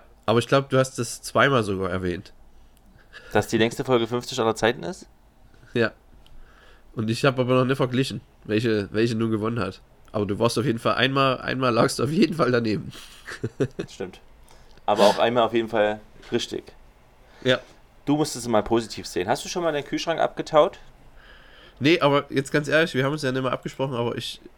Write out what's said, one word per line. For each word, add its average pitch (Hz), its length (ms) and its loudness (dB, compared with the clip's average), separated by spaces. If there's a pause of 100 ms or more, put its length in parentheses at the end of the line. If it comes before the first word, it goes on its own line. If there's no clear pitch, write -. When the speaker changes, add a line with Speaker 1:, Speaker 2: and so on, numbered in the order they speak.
(260)
Speaker 1:
aber 113 140 4
ich 117 80 -2
glaub, 135 220 2
du 127 80 2
hast 131 220 0
das - 220 -8
zweimal 123 420 2
sogar 95 260 -2
erwähnt. 90 420 -4 (1000)
Speaker 2:
Dass 104 160 2
die 117 80 0
längste 117 260 2
Folge 117 240 2
fünfzig 123 320 -6
aller 113 160 2
Zeiten 127 280 0
ist? 175 220 -10 (680)
Speaker 1:
Ja. 113 180 0 (1040)
Und 110 140 -4
ich 117 160 -2
hab 135 140 2
aber 127 160 2
noch 127 100 4
nicht 131 100 0
verglichen, 123 460 -2 (240)
welche, 107 480 0
welche 117 220 0
nun 113 160 -2
gewonnen 110 280 -2
hat. 95 220 -6 (320)
Aber 107 120 -2
du 95 140 -4
warst 117 180 2
auf 113 60 0
jeden 113 160 -2
Fall 113 160 0
einmal, 135 460 2
einmal 127 320 0
lagst 131 260 2
du 131 60 0
auf - 40 -2
jeden 165 260 2
Fall 123 180 2
daneben. 110 400 0 (480)
<laughs> - 480 -6
Speaker 2:
Stimmt. - 320 -12 (640)
Aber 104 220 6
auch 92 120 4
einmal 117 240 4
auf 113 100 0
jeden 113 140 0
Fall 107 320 2 (320)
richtig. - 400 -4 (720)
Speaker 1:
Ja. 127 160 2 (460)
Speaker 2:
Du 143 100 2
musst 151 220 -2
es 123 100 -8
mal 110 160 2
positiv 113 440 -2
sehen. 90 200 -4
Hast 127 160 -2
du 185 60 -12
schon 180 120 -6
mal 165 120 0
deinen 143 100 -2
Kühlschrank 156 380 -4
abgetaut? - 580 2 (1000)
Speaker 1:
Nee, 160 200 4
aber 143 300 2
jetzt 135 220 -4
ganz 147 160 0
ehrlich, 156 260 2
wir 131 100 0
haben 139 100 0
uns 151 100 -8
ja 131 80 -2
nicht 131 100 -2
mehr 131 100 -2
abgesprochen, 135 440 -6
aber 117 200 -2
ich - 240 -10 (180)